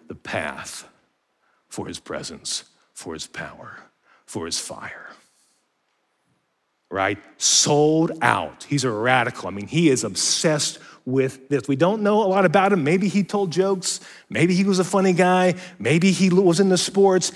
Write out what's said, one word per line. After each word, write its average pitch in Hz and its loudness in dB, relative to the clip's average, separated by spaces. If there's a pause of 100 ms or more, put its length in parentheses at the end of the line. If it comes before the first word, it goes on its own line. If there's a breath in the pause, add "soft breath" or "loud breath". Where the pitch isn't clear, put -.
the 87 -14
path - -10 (840)
for - -10
his 85 -12
presence, - -10 (280)
for - -14
his 80 -12
power, - -16 (460 soft breath)
for 85 -10
his 82 -6
fire." - -14 (1800)
Right? 98 -4 (180)
Sold 151 2 (100)
out. 92 -2
He's 143 -2
a 127 -2
radical. 117 -2
I 90 -8
mean, 101 -10
he 160 2
is 127 2
obsessed - -2 (260 loud breath)
with 131 -2
this. 135 -2
We 139 0
don't 196 0
know 208 2
a 202 0
lot 190 2
about 190 4
him. 165 2
Maybe 185 2
he 190 0
told 196 -2
jokes. 185 -2 (280 loud breath)
Maybe 165 2
he 190 2
was 190 2
a 185 2
funny 190 2
guy. 185 4 (240 loud breath)
Maybe 165 2
he 185 2
was 180 4
into 190 4
sports. 190 2